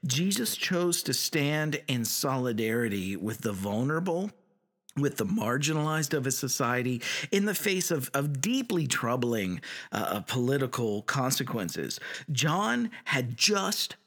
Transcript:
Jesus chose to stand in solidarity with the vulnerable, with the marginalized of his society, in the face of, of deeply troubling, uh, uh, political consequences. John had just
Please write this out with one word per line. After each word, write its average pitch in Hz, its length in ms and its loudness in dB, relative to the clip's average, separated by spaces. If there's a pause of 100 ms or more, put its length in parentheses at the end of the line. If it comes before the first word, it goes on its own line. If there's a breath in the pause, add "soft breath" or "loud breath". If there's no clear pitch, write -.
Jesus 196 500 0
chose 175 480 2
to 139 100 -2
stand 151 720 0
in 123 180 0
solidarity 113 1080 0
with 104 260 -6
the 110 120 -2
vulnerable, 151 760 0 (640)
with 143 220 2
the 110 80 0
marginalized 151 880 0
of 131 100 0
his 131 100 0
society, 123 640 0 (320 loud breath)
in 202 140 4
the 208 80 2
face 185 380 0
of, 139 240 0
of 139 260 0
deeply 220 460 0
troubling, 117 760 0 (300 loud breath)
uh, 104 160 0
uh, 104 140 0
political 123 840 0
consequences. 110 960 -2 (320 loud breath)
John 208 580 2 (140 loud breath)
had 127 340 -2
just 202 580 2 (120)